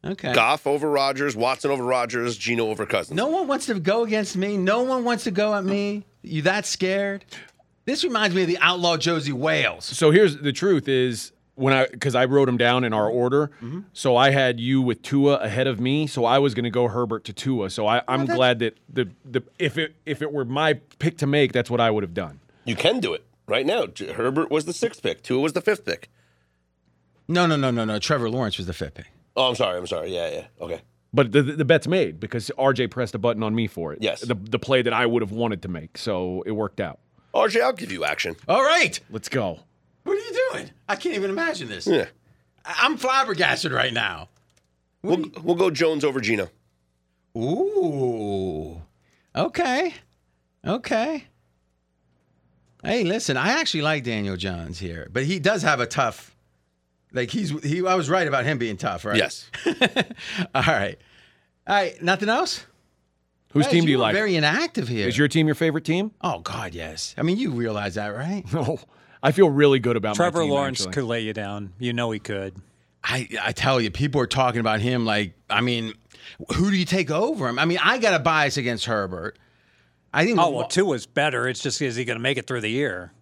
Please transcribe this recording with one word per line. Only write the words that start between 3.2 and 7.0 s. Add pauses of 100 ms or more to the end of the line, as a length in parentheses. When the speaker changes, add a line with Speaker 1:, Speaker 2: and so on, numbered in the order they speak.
Speaker 1:
one
wants
to
go
against
me.
No
one
wants
to
go
at
me. (180)
You
that
scared? (600)